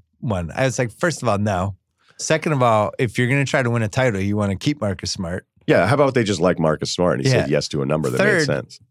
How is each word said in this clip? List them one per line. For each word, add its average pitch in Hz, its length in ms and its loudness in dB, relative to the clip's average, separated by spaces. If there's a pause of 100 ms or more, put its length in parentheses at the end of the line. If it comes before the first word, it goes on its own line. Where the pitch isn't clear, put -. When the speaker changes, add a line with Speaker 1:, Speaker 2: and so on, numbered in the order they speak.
(200)
Speaker 1:
one. 90 340 -4
I - 100 0
was 131 140 0
like, 123 120 -2
first - 320 -4
of 127 60 0
all, 101 100 2
no. 98 380 -2 (420)
Second 156 340 -2
of 135 100 0
all, 110 360 4
if 127 200 -2
you're 123 100 2
gonna 139 160 2
try 139 180 0
to 120 80 0
win 117 120 0
a 107 60 0
title, 120 320 0
you 101 160 -2
wanna 101 200 0
keep 151 240 -4
Marcus 101 300 -4
Smart. 90 360 -8 (200)
Speaker 2:
Yeah, 104 200 4
how 107 80 2
about 139 200 2
they 120 100 2
just 95 160 0
like 85 180 4
Marcus 78 340 0
Smart 87 260 0
and 67 80 -2
he 135 40 4
said 101 200 2
Speaker 1:
Yeah. 73 60 2
Speaker 2:
yes 73 120 -2
to 73 140 -4
a 67 40 -4
number 78 240 0
that - 80 -2
made 190 60 2
Speaker 1:
Third, 185 220 2
Speaker 2:
sense? 71 340 -4 (100)